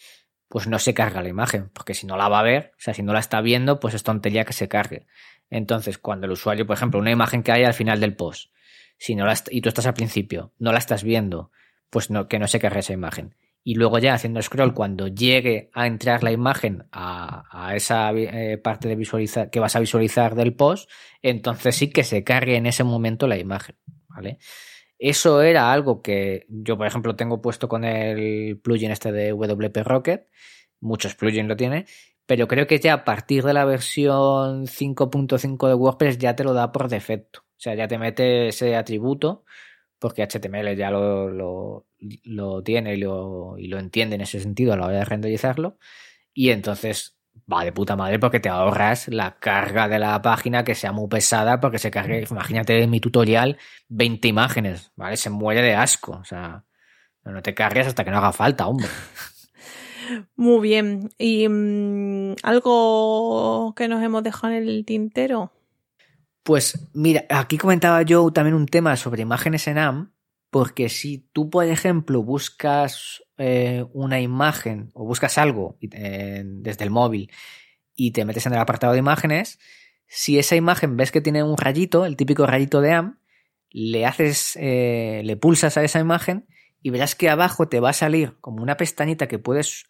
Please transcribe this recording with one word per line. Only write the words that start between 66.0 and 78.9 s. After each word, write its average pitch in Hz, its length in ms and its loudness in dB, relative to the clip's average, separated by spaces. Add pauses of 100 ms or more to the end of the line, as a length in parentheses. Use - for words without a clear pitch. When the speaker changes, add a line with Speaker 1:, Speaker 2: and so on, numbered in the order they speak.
Speaker 1:
Pues - 500 2
mira, 151 360 4
aquí 139 280 2
comentaba 170 440 6
yo 170 300 6
también 156 240 4
un 151 100 2
tema 165 300 4
sobre 117 260 -4
imágenes 123 460 -2
en 147 100 -2
amp, 151 340 0 (380)
porque 127 400 0
si 143 420 -8
tú, 156 200 -2
por 180 140 4
ejemplo, 160 580 2
buscas, 143 960 -2 (160)
eh, 123 560 0
una 135 260 -2
imagen 127 760 -2
o 110 100 -10
buscas 123 320 -2
algo, 131 400 2 (140)
eh, 101 520 -10
desde 98 420 -8
el 101 40 -2
móvil 113 400 0 (640)
y 120 180 0
te 117 140 0
metes 110 220 -4
en 123 60 0
el 117 60 2
apartado 120 340 2